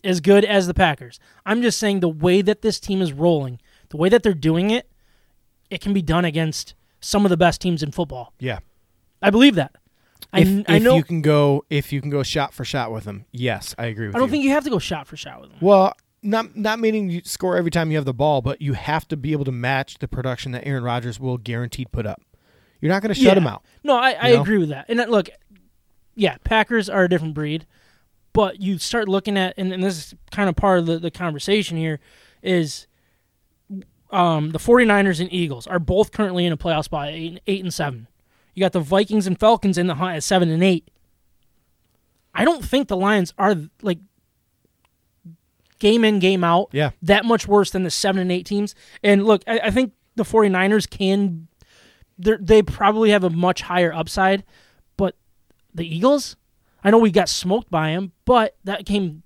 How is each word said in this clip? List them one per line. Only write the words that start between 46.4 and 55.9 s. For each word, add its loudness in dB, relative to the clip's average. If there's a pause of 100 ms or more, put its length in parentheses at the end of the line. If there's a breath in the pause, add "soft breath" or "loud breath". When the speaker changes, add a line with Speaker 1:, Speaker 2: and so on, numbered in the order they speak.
Speaker 1:
out, 2
Speaker 2:
Yeah. -2 (100)
Speaker 1:
that 4
much 0
worse 2
than -4
the -4
seven -2
and -2
eight -4
teams. -4 (280 loud breath)
And 4
look, 4
I, -2
I 0
think 0 (220)
the -2
forty-niners 2
can, -2 (720 soft breath)
they're, 0
they 6
probably 2
have 4
a 2
much -2
higher 0
upside, -2 (540 soft breath)
but -2 (580)
the -8
Eagles, 0 (480)